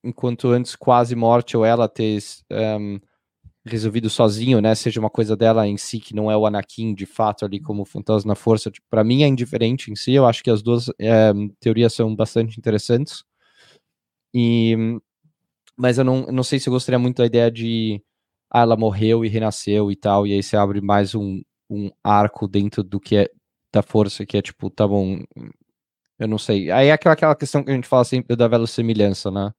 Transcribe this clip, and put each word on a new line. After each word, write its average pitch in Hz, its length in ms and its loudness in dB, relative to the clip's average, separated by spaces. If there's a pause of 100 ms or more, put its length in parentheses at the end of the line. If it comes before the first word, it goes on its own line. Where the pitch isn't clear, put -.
enquanto 120 460 -4
antes 123 260 0
quase 123 400 2
morte, 117 400 2
ou 113 100 2
ela 117 220 2
ter, 107 320 -2 (300)
ehm, 104 500 -6 (680)
resolvido 110 440 -4
sozinho, 113 520 2
né, 110 140 2
seja 113 240 -4
uma 107 100 -2
coisa 110 260 -2
dela 113 320 2
em 101 100 -4
si, - 220 -10
que - 140 -20
não 107 160 -4
é 107 60 0
o 107 100 2
Anakin, 104 480 -6
de 95 120 -10
fato, 107 400 -4
ali 98 140 -10
como 101 260 -8
fantasma 107 440 -4
na 101 60 0
força, 110 360 0
tipo, - 180 -20
pra 110 140 2
mim 127 200 2
é 147 40 4
indiferente 120 640 -2
em 104 40 -10
si, - 180 -4
eu 135 120 6
acho 110 180 2
que 123 60 0
as 107 120 2
duas, 120 280 -2 (100)
ehm, 107 480 2 (120)
teorias 113 340 2
são 110 220 -2
bastante 110 420 -4
interessantes, 117 680 -2 (1080)
e, 117 420 2 (1000)
mas 123 220 2
eu 135 60 2
não, 131 220 0
eu - 60 -8
não 127 100 -2
sei 135 180 -2
se - 80 -6
eu 127 40 0
gostaria 127 260 0
muito 123 200 0
da 120 80 4
ideia 117 240 2
de, 113 520 -4 (480)
ah, 120 120 4
ela 113 140 4
morreu 110 480 0
e 110 40 -4
renasceu 104 640 -2
e 98 40 -6
tal, 101 300 2
e 101 80 -2
aí 98 80 0
você - 140 -4
abre 101 240 0
mais 101 340 0
um, 98 280 -6 (280)
um 104 200 -8 (140)
arco 104 440 2
dentro 101 340 -2
do 95 180 -8
que - 160 0
é 101 140 2 (420)
da 104 100 2
força, 104 440 -2
que - 120 -6
é 98 40 -2
tipo, - 280 -12
tá 107 180 0
bom, 98 320 -2 (1000)
eu 110 100 -6
não 107 100 -2
sei. 98 320 -2
Aí 135 180 6
é 151 40 6
aquela, 156 220 4
aquela 156 220 2
questão 143 280 -4
que 135 60 -6
a 139 40 0
gente 123 140 -6
fala 127 160 4
sempre 123 320 -2
da 117 120 4
verossimilhança, 113 800 0
né? 101 280 -4